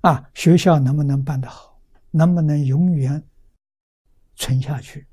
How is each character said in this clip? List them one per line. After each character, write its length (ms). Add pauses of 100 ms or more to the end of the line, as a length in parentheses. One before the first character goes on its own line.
啊， 340
学 240
校 200
能 180
不 60
能 200
办 180
得 80
好， 320 (300)
能 240
不 60
能 240
永 300
远 280 (1120)
存 260
下 200
去 320